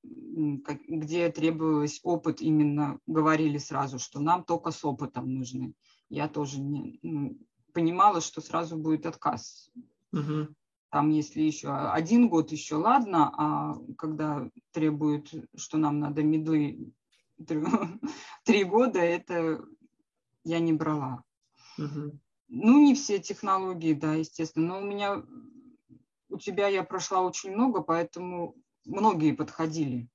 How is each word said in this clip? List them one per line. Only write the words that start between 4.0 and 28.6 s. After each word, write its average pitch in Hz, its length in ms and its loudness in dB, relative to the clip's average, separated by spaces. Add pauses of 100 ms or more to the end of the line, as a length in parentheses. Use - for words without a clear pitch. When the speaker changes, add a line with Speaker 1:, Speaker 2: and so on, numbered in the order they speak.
Speaker 1:
нам 170 240 2
только 165 260 -2
с - 140 -10
опытом 131 500 -4
нужны. 127 380 -8 (380)
Я 147 180 -4
тоже 143 320 -6
не, 139 420 -6
ну, 151 360 -6 (340)
понимала, 175 480 4
что - 220 -8
сразу 165 340 -4
будет 156 300 -2
отказ. - 640 -6 (420)
Speaker 2:
Мгм. 151 420 -2 (360)
Speaker 1:
Там, 151 200 2
если 156 320 0
ещё 143 500 -2
один 226 360 6
год, 160 240 2
ещё 151 280 -4
ладно, 202 560 4
а 151 380 -2 (240)
когда 151 520 -4 (220)
требуют, 151 600 0 (220)
что - 220 -6
нам 147 220 2
надо 147 220 -2
медлы 156 680 0 (540)
трё-, 151 160 -2
<laughs> 196 500 -2 (320)
три 202 200 4
года, 202 360 4
это 170 640 0 (840)
я 165 160 0
не 165 120 2
брала. 151 500 -2 (540)
Speaker 2:
Мгм. 147 440 -8 (280)
Speaker 1:
Ну, 220 340 6
не 285 120 10
все 202 240 -2
технологии, 190 720 -2
да, 151 220 0
естественно. 160 540 -2
Но 185 120 -4
у 202 40 -6
меня, 202 380 -4 (1080)
у - 80 -10
тебя 202 300 -2
я 190 140 0
прошла 185 380 -2
очень 185 320 -4
много, 214 300 2
поэтому 170 720 -4 (320)